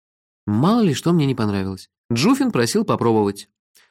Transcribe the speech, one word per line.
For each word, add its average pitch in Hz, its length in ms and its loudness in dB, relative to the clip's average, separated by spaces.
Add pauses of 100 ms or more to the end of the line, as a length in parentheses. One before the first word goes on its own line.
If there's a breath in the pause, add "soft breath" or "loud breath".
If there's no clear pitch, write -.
(460)
«Мало 160 360 2
ли 175 120 2
что 160 200 -2
мне 156 120 2
не 135 100 -2
понравилось. 98 540 -4 (220)
Джуфин 240 400 0
просил 190 320 0
попробовать». 107 680 0 (420 soft breath)